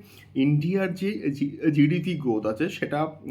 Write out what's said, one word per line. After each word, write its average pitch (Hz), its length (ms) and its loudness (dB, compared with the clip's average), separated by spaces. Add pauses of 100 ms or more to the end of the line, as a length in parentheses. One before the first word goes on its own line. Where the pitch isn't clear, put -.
(360)
ইন্ডিয়ার 160 580 2
যে 190 380 -4
জি-, 143 400 -2
জিডিপি 156 440 4
গ্রোথ 117 300 0
আছে 110 240 0
সেটা 151 380 -2 (240)